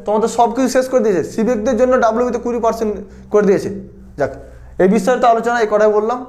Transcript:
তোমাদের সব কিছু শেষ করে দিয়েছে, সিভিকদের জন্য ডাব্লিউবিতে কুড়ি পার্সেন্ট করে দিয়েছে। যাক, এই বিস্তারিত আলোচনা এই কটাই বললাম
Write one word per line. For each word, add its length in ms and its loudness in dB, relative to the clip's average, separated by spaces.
তোমাদের 320 0
সব 180 4
কিছু 200 0
শেষ 160 2
করে 140 2
দিয়েছে, 180 0
সিভিকদের 480 -2
জন্য 120 2
ডাব্লিউবিতে 420 0
কুড়ি 200 -4
পার্সেন্ট 280 -2
করে 160 4
দিয়েছে। 200 0
যাক, 120 -2
এই 100 6
বিস্তারিত 300 0
আলোচনা 300 0
এই 100 0
কটাই 240 4
বললাম 200 -2